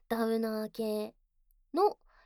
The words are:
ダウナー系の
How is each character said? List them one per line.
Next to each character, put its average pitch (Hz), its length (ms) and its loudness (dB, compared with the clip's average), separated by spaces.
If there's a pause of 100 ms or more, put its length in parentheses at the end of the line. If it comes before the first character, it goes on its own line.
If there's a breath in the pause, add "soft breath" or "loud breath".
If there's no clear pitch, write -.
ダ 226 160 0
ウ 226 140 2
ナ 220 260 -4
ー 214 40 -8
系 214 440 -4 (600)
の 392 240 4 (260 soft breath)